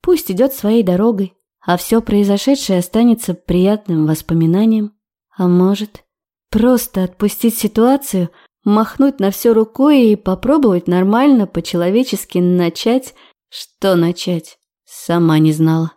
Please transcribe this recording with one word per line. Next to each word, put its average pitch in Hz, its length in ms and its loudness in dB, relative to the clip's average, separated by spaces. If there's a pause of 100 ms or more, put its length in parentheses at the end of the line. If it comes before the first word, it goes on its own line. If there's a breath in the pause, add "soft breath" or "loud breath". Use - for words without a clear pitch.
Пусть 330 280 0
идет 240 220 0
своей 220 300 0
дорогой. 190 520 0 (300)
А 180 140 0
все 226 240 -2
произошедшее 202 800 0
останется 220 520 0
приятным 180 720 -2
воспоминанием. 180 880 0 (420)
А 180 140 0
может, 190 560 0 (460)
просто 226 540 0
отпустить 208 520 -4
ситуацию, 220 760 0 (340 soft breath)
махнуть 220 560 0
на 196 100 0
все 233 240 0
рукой 247 540 2
и 208 80 4
попробовать 202 720 0
нормально, 208 580 2
по-человечески 185 920 -4
начать? 180 760 -2 (340 soft breath)
Что - 460 -4
начать? 170 640 -4 (260)
Сама 165 540 -2
не 156 140 2
знала. 160 440 -2